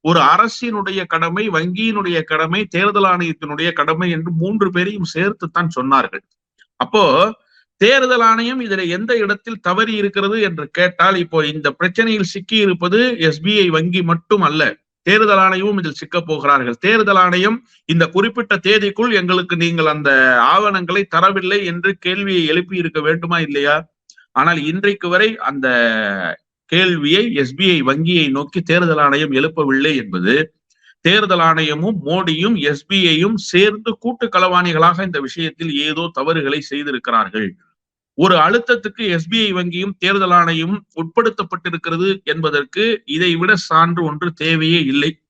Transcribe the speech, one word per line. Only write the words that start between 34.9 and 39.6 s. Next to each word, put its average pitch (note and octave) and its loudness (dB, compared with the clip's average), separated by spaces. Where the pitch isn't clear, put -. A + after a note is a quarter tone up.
இந்த F3 -4
விஷயத்தில் D#3+ -8
ஏதோ D#3 -4
தவறுகளை D3 -2
செய்திருக்கிறார்கள். A#2 -4
ஒரு F3+ 4
அழுத்தத்துக்கு A3+ 0
எஸ் E3 -2
பி A3 -2
ஐ G#3 0
வங்கியும் F3+ -4